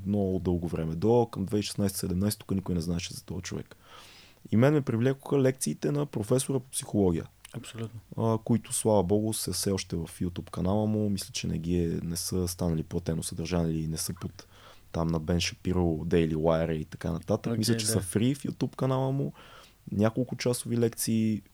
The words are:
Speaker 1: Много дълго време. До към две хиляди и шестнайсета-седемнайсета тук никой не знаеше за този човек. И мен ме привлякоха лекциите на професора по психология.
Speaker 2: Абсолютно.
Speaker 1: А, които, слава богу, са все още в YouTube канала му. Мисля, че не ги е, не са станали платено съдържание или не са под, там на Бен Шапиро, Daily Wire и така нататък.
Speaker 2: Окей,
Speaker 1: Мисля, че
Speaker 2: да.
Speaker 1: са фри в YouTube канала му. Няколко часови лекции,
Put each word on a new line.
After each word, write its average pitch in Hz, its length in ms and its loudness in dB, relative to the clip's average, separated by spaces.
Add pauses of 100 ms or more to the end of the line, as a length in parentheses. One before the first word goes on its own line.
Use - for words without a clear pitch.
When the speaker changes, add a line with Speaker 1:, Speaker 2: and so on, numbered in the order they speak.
Speaker 1:
Много 95 320 0
дълго 87 300 0
време. 80 260 -2
До 113 320 4
към - 180 -6
две 90 120 -2
хиляди 104 40 2
и - 40 -2
шестнайсета-седемнайсета 95 720 -2
тук - 120 -10
никой 92 240 -2
не 87 60 0
знаеше 85 340 -4
за - 100 -14
този 90 180 -8
човек. - 340 -10 (760)
И 104 40 4
мен 135 160 6
ме 151 80 4
привлякоха 135 580 0
лекциите 143 540 0
на 147 140 -2
професора 127 540 0
по - 80 -16
психология. 92 580 2 (280)
Speaker 2:
Абсолютно. 113 460 -12 (180)
Speaker 1:
А, 113 200 2
които, - 340 0
слава 107 300 4
богу, 107 300 2
са - 200 -4
все 98 180 -2
още 95 260 -2
в 82 140 -4
YouTube 90 400 -6
канала 98 360 0
му. 107 240 0
Мисля, - 220 -4
че - 140 -6
не 85 120 -2
ги 85 180 0
е, 82 260 2
не 85 140 -4
са 90 320 -2
станали 85 340 0
платено 85 400 -4
съдържание 85 500 -2
или 80 160 -2
не 80 80 -4
са - 180 -6
под, - 320 -12 (460)
там 82 160 0
на 82 120 0
Бен 85 200 2
Шапиро, 90 400 -2
Daily 82 560 2
Wire 80 360 2
и 78 120 -2
така - 280 -6
нататък. 101 340 -2
Speaker 2:
Окей, 117 120 -2
Speaker 1:
Мисля, 110 180 2
че 110 100 -2
Speaker 2:
да. 110 60 0
Speaker 1:
са 101 80 2
фри 107 340 0
в - 60 -14
YouTube - 360 -4
канала 131 360 0
му. 143 200 -2 (600)
Няколко 110 440 2
часови 120 420 -2
лекции, 113 640 0 (120)